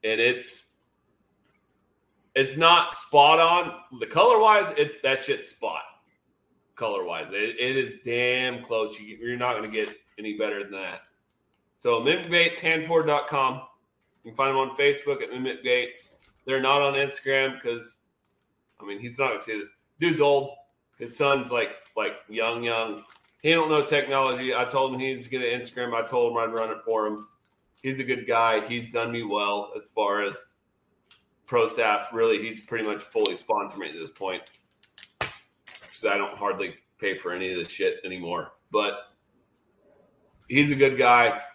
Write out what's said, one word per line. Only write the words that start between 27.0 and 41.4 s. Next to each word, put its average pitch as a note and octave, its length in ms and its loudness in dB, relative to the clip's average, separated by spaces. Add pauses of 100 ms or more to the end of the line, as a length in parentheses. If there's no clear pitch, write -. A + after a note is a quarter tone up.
him. G#2+ 160 -8 (580)
He's C3 180 -6
a C3 40 -4
good A#2+ 240 -4
guy. A2+ 400 2
He's A#2 240 -8
done A#2 200 -4
me A#2 120 -6
well G#2 540 -4
as G#2+ 80 -14
far G#2 380 0
as - 280 -8 (920)
pro A#2 220 4
staff. G#2+ 440 0
Really, A2+ 340 2
he's A2 160 -10
pretty A2+ 240 -6
much G#2 180 -6
fully G#2 320 0
sponsored G2+ 440 -4
me F2 100 -8
at D2 40 -12
this D#2+ 180 -12
point F#2 300 -8 (800)
'cause - 840 -10
I G2+ 120 2
don't G2 200 -4
hardly G2 380 -4 (240)
pay F#2+ 160 -4
for F2 160 -8
any F#2 220 -6
of F2+ 60 -6
this E2 100 -8
shit - 340 -2
anymore. F2 500 -8 (180)
But G#2 260 0 (1500)
he's C#3+ 220 4
a C#3 40 0
good C3 220 4
guy. A#2+ 440 6 (140)